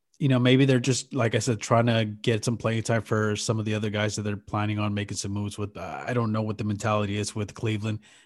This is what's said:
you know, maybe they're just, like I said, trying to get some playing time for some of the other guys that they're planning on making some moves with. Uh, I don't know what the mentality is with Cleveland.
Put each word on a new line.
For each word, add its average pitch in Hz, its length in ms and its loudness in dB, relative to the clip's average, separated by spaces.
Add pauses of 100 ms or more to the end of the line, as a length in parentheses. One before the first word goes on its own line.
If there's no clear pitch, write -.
(200)
you 151 80 2
know, 131 100 4
maybe 127 280 6
they're 131 140 4
just, 120 320 0
like 117 220 0
I 120 60 2
said, 110 200 0
trying 117 280 4
to 113 180 4
get 107 400 -2
some 120 100 0
playing 113 280 -2
time 113 180 0
for 107 340 0
some 110 220 -2
of 107 80 -4
the 107 80 0
other 107 160 -2
guys 104 260 0
that 110 60 -4
they're 104 160 -4
planning 104 400 -2
on 104 160 0
making 101 240 -4
some 101 140 -6
moves 101 260 -4
with. 104 180 -6
Uh, 85 300 -10
I 127 80 -4
don't 113 180 0
know 110 120 0
what 107 160 -4
the 110 60 -4
mentality 104 520 0
is 104 160 -4
with 104 220 -6
Cleveland. 110 460 -2 (240)